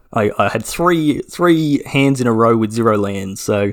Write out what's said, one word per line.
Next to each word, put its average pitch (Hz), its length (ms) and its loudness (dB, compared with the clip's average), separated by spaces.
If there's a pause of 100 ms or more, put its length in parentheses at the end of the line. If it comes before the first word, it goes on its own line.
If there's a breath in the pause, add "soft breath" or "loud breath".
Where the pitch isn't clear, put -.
(160)
I, 104 220 0
I 101 120 2
had 113 140 -4
three, 160 600 -2
three 160 640 0
hands 139 340 2
in 120 60 0
a 117 40 2
row 113 240 4
with 110 160 0
zero 113 280 2
lands, 98 420 -6
so 101 320 -2